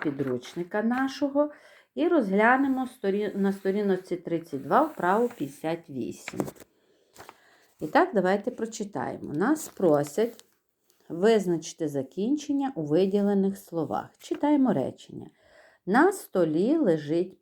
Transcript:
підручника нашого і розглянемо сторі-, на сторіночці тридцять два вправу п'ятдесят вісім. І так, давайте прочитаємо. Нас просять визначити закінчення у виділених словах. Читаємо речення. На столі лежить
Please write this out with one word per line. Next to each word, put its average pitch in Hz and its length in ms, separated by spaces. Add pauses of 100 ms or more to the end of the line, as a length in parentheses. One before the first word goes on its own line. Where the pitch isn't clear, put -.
підручника 143 800
нашого 269 680 (440)
і 302 140
розглянемо 254 800
сторі-, 202 480
на 196 180
сторіночці 196 640
тридцять 165 460
два 180 200
вправу 233 460
п'ятдесят 160 600
вісім. - 500 (1400)
І 156 60
так, 214 280
давайте 196 360
прочитаємо. 202 840
Нас 247 340
просять 165 760 (680)
визначити 175 760
закінчення 262 880
у 165 60
виділених 196 760
словах. - 600
Читаємо 285 540
речення. - 540 (600)
На 285 260
столі 185 640
лежить 170 640